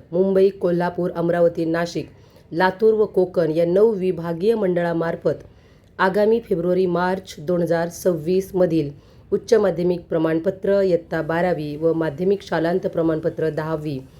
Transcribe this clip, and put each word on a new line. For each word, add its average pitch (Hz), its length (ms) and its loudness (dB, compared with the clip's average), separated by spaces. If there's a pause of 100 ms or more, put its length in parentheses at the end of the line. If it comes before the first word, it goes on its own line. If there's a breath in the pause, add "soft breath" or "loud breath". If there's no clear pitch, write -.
(120)
मुंबई, 190 380 4
कोल्हापूर, 175 640 -2
अमरावती, 170 540 2
नाशिक, 165 440 -4 (420 loud breath)
लातूर 185 420 2
व 214 120 2
कोकण 180 460 0
या 170 140 0
नऊ 196 260 4
विभागीय 180 640 -2
मंडळामार्फत 170 880 -2 (560 soft breath)
आगामी 208 400 2
फेब्रुवारी, 180 460 0
मार्च 180 540 -2
दोन 170 220 -2
हजार 170 280 0
सव्वीसमधील 175 1000 0 (440 loud breath)
उच्च 208 200 0
माध्यमिक 175 480 2
प्रमाणपत्र 175 800 0
इयत्ता 170 400 0
बारावी 156 540 -2
व 160 180 2
माध्यमिक 165 480 -2
शालांत 170 380 -2
प्रमाणपत्र 160 680 -2
दहावी 151 500 -4 (200 loud breath)